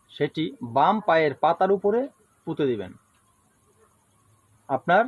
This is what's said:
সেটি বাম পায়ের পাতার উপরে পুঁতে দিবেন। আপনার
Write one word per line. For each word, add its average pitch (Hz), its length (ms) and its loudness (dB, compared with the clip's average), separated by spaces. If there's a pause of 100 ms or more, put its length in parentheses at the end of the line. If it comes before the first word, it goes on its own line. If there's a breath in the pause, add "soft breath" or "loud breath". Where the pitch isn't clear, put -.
(160)
সেটি 147 280 -4 (320)
বাম 170 200 2 (100)
পায়ের 160 260 2 (100)
পাতার 170 340 2
উপরে 208 240 0 (460)
পুঁতে - 240 -4
দিবেন। 101 220 -6 (1800)
আপনার 175 400 2